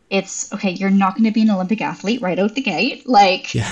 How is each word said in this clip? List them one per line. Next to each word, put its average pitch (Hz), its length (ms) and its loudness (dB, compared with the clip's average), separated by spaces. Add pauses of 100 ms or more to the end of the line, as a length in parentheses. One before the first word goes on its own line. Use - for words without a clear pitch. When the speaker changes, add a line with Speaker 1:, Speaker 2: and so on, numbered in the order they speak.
Speaker 1:
It's, - 440 -4
okay, 202 180 -4
you're 196 320 0
not 190 120 0
gonna 220 160 2
be 220 100 2
an 220 80 4
Olympic 190 320 0
athlete 185 400 -4
right 269 220 -2
out 302 120 -2
the 277 60 -6
gate. 214 460 -4
Like, 202 460 4
Speaker 2:
Yeah. 117 180 -4